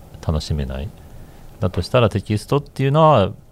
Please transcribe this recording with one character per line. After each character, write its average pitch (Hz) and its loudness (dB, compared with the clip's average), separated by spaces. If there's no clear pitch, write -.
楽 78 0
し - -6
め 73 -4
な 65 -8
い。 - -8
だ 95 -2
と 87 -4
し - -10
た 127 2
ら、 117 4
テ 98 -2
キ 107 -4
ス - -8
ト 139 0
っ 143 -2
て - -8
い 135 0
う 139 0
の 156 4
は、 127 6